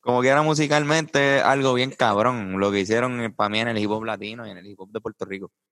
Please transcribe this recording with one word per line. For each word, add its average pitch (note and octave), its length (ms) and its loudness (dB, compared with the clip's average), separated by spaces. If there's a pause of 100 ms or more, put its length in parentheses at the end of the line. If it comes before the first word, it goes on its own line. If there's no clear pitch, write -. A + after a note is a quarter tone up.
Como B2 200 2
quiera, C#3 200 4
musicalmente, D3 1000 2
algo C3+ 340 2
bien C3 160 0
cabrón. G#2+ 680 0
Lo G2+ 120 2
que G2+ 80 0
hicieron, A#2+ 420 0
eh, A2+ 80 -4
pa' G#2 200 -2
mí G#2+ 100 -2
en A#2 80 -2
el A2+ 100 -2
hip G#2 140 -2
hop A2 120 -4
latino A2 440 -10
y - 20 -16
en F#2+ 80 -18
el F2+ 80 -20
hip G2+ 140 -20
hop G2 120 -18
de A2 80 -8
Puerto G#2 260 -10
Rico. F#2+ 260 -12 (200)